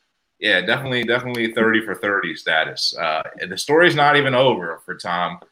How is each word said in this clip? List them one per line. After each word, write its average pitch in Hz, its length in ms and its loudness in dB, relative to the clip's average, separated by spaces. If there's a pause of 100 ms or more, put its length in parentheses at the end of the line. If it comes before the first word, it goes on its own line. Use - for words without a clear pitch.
(380)
Yeah, 95 240 2
definitely, 123 420 -2
definitely 117 480 -2
thirty 113 320 2
for 92 100 -8
thirty 92 420 -2
status. 78 600 -2
Uh, 80 260 -2 (260)
the 92 100 -10
story's 160 380 4
not 143 200 4
even 135 180 2
over 98 520 2
for 92 80 -10
Tom. 87 460 -4 (120)